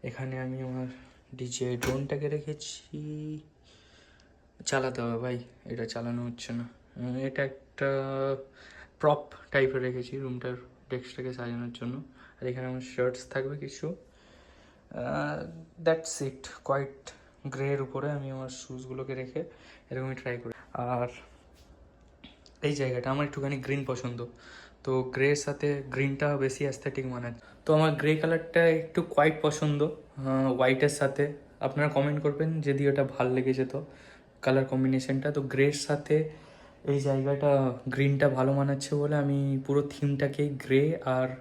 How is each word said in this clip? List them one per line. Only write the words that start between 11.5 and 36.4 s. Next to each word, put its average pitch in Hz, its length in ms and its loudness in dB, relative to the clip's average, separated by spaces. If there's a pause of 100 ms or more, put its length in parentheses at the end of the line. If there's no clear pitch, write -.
জন্য। 123 320 -8 (380)
আর 127 60 -4
এখানে 127 200 -4
আমার 127 140 -6
শার্টস - 480 -2
থাকবে 139 280 -4
কিছু। 143 300 -8
আহ, - 1080 -16 (880)
that's 160 360 2
it, 135 260 -6 (160)
কোয়াইট 139 480 -4 (360)
গ্রের 135 340 -2
উপরে 135 300 -4
আমি 139 200 -6
আমার 131 180 -8
শুজগুলোকে 127 680 -10
রেখে 131 280 -6 (480)
এরকমই 131 240 -4
ট্রাই 123 220 -6
করি। 117 160 -10 (200)
আর 123 340 -2 (1500)
এই 147 120 0
জায়গাটা 127 380 -2
আমার 143 140 0
একটুখানি 139 320 -4
গ্রিন 135 280 -2
পছন্দ, 120 400 -6 (580)
তো 131 180 2
গ্রের 131 340 2
সাথে 143 540 -2
গ্রিনটা 139 480 0
বেশি 135 260 0
অ্যাস্থেটিক 135 420 -4
মানায়। 123 280 -6 (320)
তো 160 80 6
আমার 156 180 6
গ্রে 151 240 4
কালারটা 165 520 4
একটু 160 340 4
কোয়াইট 156 400 4
পছন্দ, 147 420 2
আহ, 135 680 0
হোয়াইটের 131 360 6
সাথে। 143 440 0 (260)
আপনারা 147 300 0
কমেন্ট 147 340 2
করবেন 160 380 0
যদি 139 260 2
ওটা 143 160 4
ভাল 127 300 2
লেগেছে, 131 320 2
তো - 200 -6 (560)
কালার 135 240 4
কম্বিনেশনটা। 131 640 2
তো 147 100 0
গ্রের 135 300 4
সাথে 151 580 0 (540)